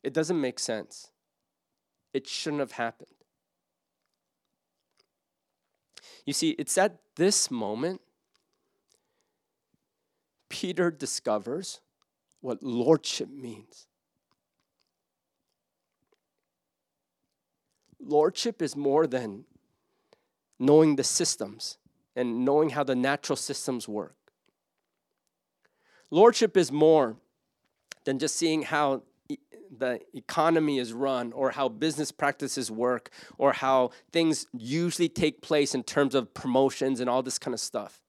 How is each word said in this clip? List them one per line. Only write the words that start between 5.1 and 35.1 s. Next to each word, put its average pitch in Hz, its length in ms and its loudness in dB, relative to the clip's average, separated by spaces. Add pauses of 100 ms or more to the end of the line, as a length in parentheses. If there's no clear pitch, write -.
You - 80 -6
see, 165 240 0
it's - 200 -4
at 185 200 2 (200)
this 185 340 2
moment 120 500 -4 (2500)
Peter 175 400 -2
discovers 127 920 -6 (600)
what 127 220 -8
lordship 127 680 0
means. 127 560 -18 (4000)
Lordship 156 600 0
is 147 140 -4
more 143 300 2
than 120 400 -6 (1120)
knowing 147 380 6
the 135 80 0
systems - 720 -4 (380)
and 123 280 -2
knowing 147 280 4
how 143 120 -2
the 131 120 0
natural 135 400 0
systems - 520 -6
work. 104 280 -8 (1900)
Lordship 214 480 6
is 147 140 2
more 147 460 6 (880)
than 135 140 -2
just 147 160 -2
seeing 160 260 0
how 143 400 0 (260)
e-, 147 100 -8 (380)
the 123 240 -4 (140)
economy 156 640 2
is 117 160 -4
run 123 400 -2
or 131 180 0
how 139 160 -2
business 143 440 -4
practices 139 580 -4
work 120 400 -2 (300)
or 135 140 4
how 131 360 2 (220)
things 160 420 0
usually 160 560 -2
take - 320 -2